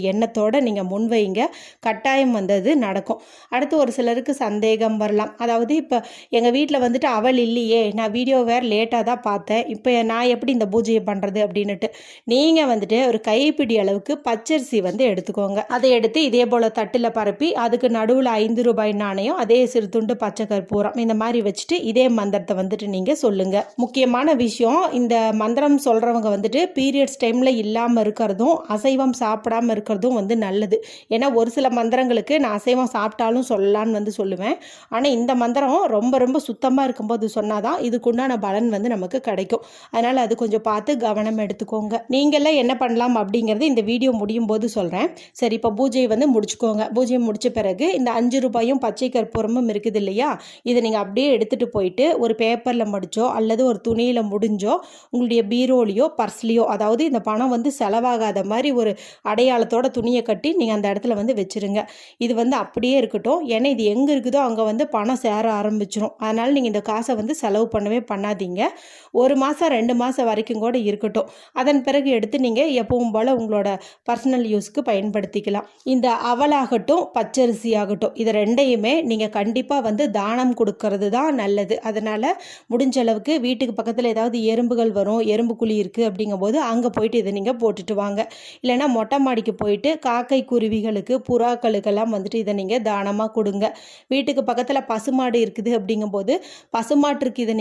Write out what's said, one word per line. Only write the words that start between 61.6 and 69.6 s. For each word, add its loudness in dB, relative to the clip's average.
இது 0
வந்து 0
அப்படியே 0
இருக்கட்டும். -2
ஏன்னா 0
இது -2
எங்க 2
இருக்குதோ 0
அங்க -2
வந்து 0
பணம் -2
சேர 0
ஆரம்பிச்சிரும். -2
அதனால -2
நீங்க 0
இந்த -2
காசை -2
வந்து -4
செலவு 2
பண்ணவே 0
பண்ணாதீங்க. -4
ஒரு 4
மாசம், 0